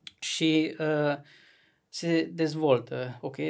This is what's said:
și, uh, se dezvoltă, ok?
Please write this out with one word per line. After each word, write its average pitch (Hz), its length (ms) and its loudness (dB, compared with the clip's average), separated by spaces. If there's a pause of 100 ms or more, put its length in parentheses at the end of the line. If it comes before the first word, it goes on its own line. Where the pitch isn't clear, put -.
(180)
și, 156 600 0
uh, 147 380 0 (720)
se 165 440 0
dezvoltă, 139 880 0
ok? 135 160 -8 (140)